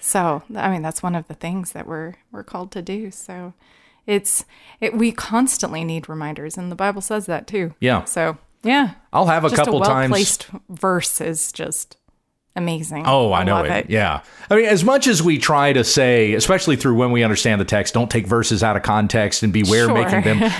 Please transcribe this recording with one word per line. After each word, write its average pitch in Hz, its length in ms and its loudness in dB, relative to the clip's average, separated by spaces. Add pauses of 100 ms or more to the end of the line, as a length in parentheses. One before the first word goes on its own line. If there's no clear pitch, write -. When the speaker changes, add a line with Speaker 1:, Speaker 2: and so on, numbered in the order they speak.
Speaker 1:
So, 165 420 -2 (140)
I 190 140 -2
mean, 175 120 -4
that's 160 200 -8
one 175 120 -2
of 165 140 -6
the 156 60 -16
things 175 380 -8
that - 140 -14
we're, 160 280 -10 (180)
we're 202 100 -14
called 185 300 -12
to 185 100 -10
do. 196 280 -10
So 180 440 -16 (520)
it's, 202 380 -2 (360)
it, 226 160 -2
we 226 160 2
constantly 196 720 -2
need 165 240 -6
reminders, 151 500 -10
and 180 140 -8
the 165 40 -12
Bible 202 260 -2
says 214 240 -6
that 165 200 -6
too. 185 340 -4
Speaker 2:
Yeah. 123 240 0
Speaker 1:
So, 165 320 -4 (260)
yeah. 254 280 2 (220)
Speaker 2:
I'll 175 140 2
have 160 180 2
a 156 60 2
Speaker 1:
Just 190 120 4
Speaker 2:
couple 143 200 2
Speaker 1:
a 196 40 4
Speaker 2:
times 131 240 2
Speaker 1:
well-placed - 380 0 (200)
verse 180 520 -2
is 160 320 -4
just - 440 -8 (600)
amazing. 160 500 -6
Speaker 2:
Oh, 131 240 4
I 90 120 2
Speaker 1:
I - 20 0
Speaker 2:
know 98 100 2
Speaker 1:
love 87 120 0
Speaker 2:
it. 73 40 -2 (160)
Speaker 1:
it. - 40 -10
Speaker 2:
Yeah. 95 300 0 (300)
I 208 60 4
mean, 226 80 4
as 208 180 2
much 269 240 4
as 180 160 4
we 160 160 2
try 143 340 4
to 127 120 4
say, 120 500 4
especially 165 400 2
through 120 220 2
When 123 160 2
We 120 100 2
Understand 107 380 2
the 92 40 0
Text, 101 300 0
don't 117 160 0
take 110 160 0
verses 113 380 2
out 107 120 2
of 101 60 -4
context 107 640 0
and 104 80 2
beware 107 340 4
Speaker 1:
Sure. - 80 2
Speaker 2:
making 190 280 2
them 220 380 2